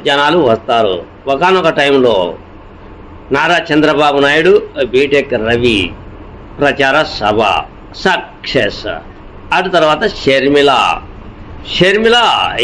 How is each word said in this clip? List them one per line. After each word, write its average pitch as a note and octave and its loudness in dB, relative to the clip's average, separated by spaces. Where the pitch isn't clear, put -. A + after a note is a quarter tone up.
జనాలు D3 2
వస్తారు. A2+ 0
ఒకానొక E3+ 2
టైంలో C3+ 4
నారా E3 2
చంద్రబాబు D3 2
నాయుడు, D#3+ 4
బీటెక్ C3+ 0
రవి A#2+ 2
ప్రచార C3+ 2
సభ G#2+ 0
సక్సెస్. - -2
అటు F#3 0
తర్వాత D#3 2
షర్మిల, C#3 2
షర్మిల G#3+ 2